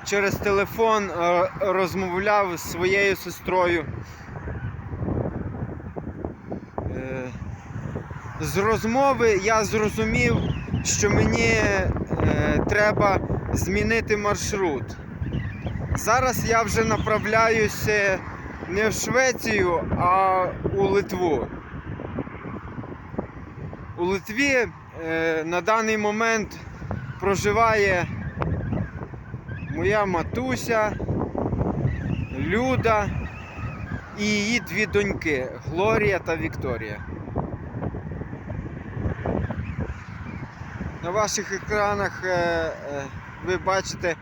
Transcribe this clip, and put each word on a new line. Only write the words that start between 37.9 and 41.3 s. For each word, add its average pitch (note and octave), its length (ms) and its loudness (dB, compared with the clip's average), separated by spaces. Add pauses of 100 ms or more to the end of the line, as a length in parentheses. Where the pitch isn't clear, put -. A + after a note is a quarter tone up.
На E3+ 60 -2
ваших G3+ 420 0